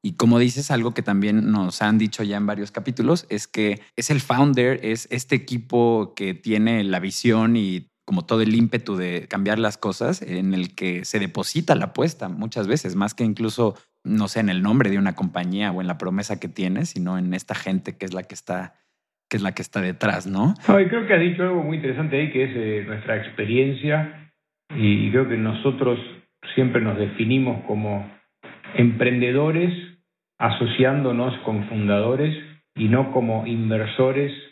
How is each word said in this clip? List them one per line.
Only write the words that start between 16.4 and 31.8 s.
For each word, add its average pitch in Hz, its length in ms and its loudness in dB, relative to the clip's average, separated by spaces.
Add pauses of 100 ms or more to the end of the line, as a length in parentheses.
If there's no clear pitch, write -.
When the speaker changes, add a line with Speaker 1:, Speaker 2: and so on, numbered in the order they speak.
Speaker 1:
que 92 80 -10
tiene, 95 360 -2
sino 92 320 -4
en 92 160 -2
esta - 220 -6
gente 95 420 -4
que - 80 -10
es 95 80 -8
la 92 120 -8
que - 100 -18
está, 92 400 -8 (560)
que - 60 0
es 101 80 -2
la 95 80 -2
que 92 100 -8
está - 180 -6
detrás, 92 460 -2
¿no? 101 280 2 (120)
Speaker 2:
No, 196 140 6
y 185 80 4
creo 220 180 -2
que 208 80 4
has 170 60 4
dicho 175 240 0
algo 180 180 0
muy 156 140 -4
interesante 139 420 -2
ahí, 151 140 -2
que 131 100 0
es, 131 140 -2
eh, 107 320 -4
nuestra 107 360 -6
experiencia. 135 1080 -2 (440)
Y, 104 300 4
y 104 60 0
creo 127 160 4
que 113 80 0
nosotros 117 640 0 (560)
siempre 123 240 4
nos 104 180 0
definimos 113 680 0
como 104 380 -2 (680)
emprendedores 123 1000 4 (640)
asociándonos 123 1080 0
con 107 240 -4
fundadores 113 680 0 (380)